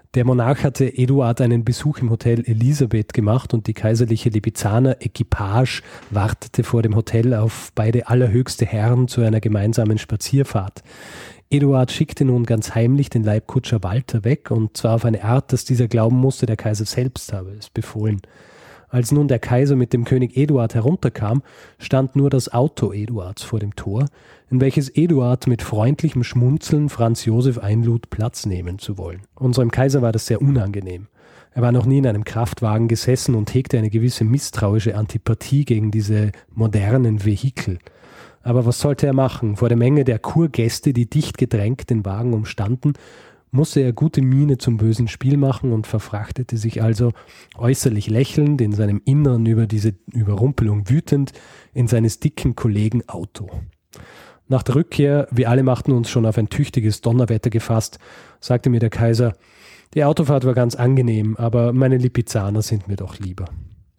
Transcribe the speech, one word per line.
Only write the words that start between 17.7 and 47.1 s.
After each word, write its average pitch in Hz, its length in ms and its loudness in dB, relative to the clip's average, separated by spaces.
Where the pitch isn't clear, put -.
Als 123 220 0
nun 147 160 4
der 123 100 2
Kaiser 135 380 2
mit 123 160 0
dem 117 140 0
König 127 320 0
Eduard 135 360 2
herunterkam, 120 680 -2
stand 135 380 -2
nur 139 140 4
das 135 220 0
Auto 120 400 0
Eduards 104 500 -8
vor - 180 -6
dem 104 160 -8
Tor, 107 300 -2
in 131 120 2
welches 135 260 2
Eduard 135 580 2
mit 120 140 0
freundlichem 123 640 0
Schmunzeln 147 640 0
Franz 113 380 -2
Josef 120 320 2
einlud, 117 500 0
Platz - 380 -6
nehmen 90 320 -6
zu 101 180 -10
wollen. 90 240 -12
Unserem 123 360 0
Kaiser 135 300 2
war 117 120 2
das 110 140 -4
sehr 113 140 -2
unangenehm. 101 680 -2
Er - 80 -4
war 120 120 2
noch 123 120 2
nie 135 140 2
in 135 80 2
einem 104 180 -2
Kraftwagen 113 640 -2
gesessen 123 460 0
und 107 180 -2
hegte 127 240 0
eine 110 140 0
gewisse 113 340 0
misstrauische 110 720 0
Antipathie 117 680 -2
gegen 110 240 0
diese 107 420 0
modernen 107 720 2
Vehikel. 101 520 -2
Aber 120 220 0
was 120 160 0
sollte 143 260 0
er 139 60 2
machen? 123 440 0
Vor 120 120 2
der 117 80 4
Menge 131 280 4
der 120 140 2
Kurgäste, 135 760 0
die 120 160 0
dicht - 260 -2
gedrängt 117 540 -2
den 107 160 0
Wagen 110 260 -2
umstanden, 113 640 -2
musste 143 300 0
er 127 140 2
gute 147 260 0
Miene 135 380 2
zum 117 180 0
bösen 110 320 2
Spiel 135 300 -2
machen 135 340 0
und 107 140 -2
verfrachtete 110 720 -6
sich 110 240 -4
also, 113 300 2